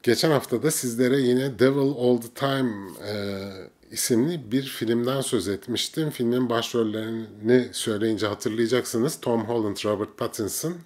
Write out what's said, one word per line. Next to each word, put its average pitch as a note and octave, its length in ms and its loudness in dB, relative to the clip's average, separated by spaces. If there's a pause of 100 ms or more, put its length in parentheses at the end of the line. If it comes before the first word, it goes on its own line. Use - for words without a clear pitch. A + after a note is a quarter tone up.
Geçen B2 280 4
hafta B2+ 320 2
da C#3+ 80 2
sizlere B2 500 2
yine B2+ 380 2
Devil C3+ 400 4
All B2 220 4
The A#2 140 -12
Time, C3+ 380 0 (360)
e, G2+ 420 -4 (400)
isimli C3 600 0
bir C3+ 100 2
filmden B2 580 -2
söz G#2+ 280 -2
etmiştim. A2+ 600 -4
Filmin B2 400 0
başrollerini A2+ 1200 0
söyleyince G#2+ 540 0
hatırlayacaksınız. A#2 920 0
Tom A#2 240 0
Holland, G#2+ 400 -2
Robert G#2+ 340 -2
Pattinson A#2+ 560 -4 (120)